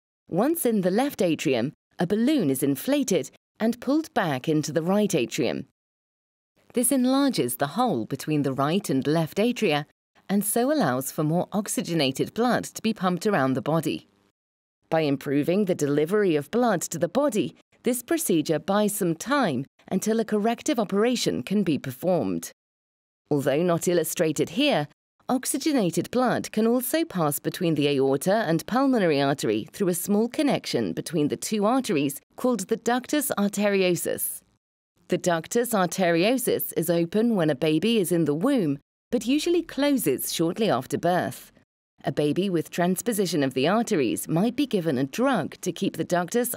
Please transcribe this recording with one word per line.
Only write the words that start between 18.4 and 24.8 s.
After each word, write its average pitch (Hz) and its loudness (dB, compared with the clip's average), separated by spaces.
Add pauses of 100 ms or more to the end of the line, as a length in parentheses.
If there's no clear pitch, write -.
buys 202 0
some 170 0
time 196 0 (240)
until 220 0
a 220 0
corrective 226 -2
operation 202 0
can 202 0
be 151 0
performed. 123 -4 (800)
Although 143 2
not 170 0
illustrated 160 0
here, 196 0 (380)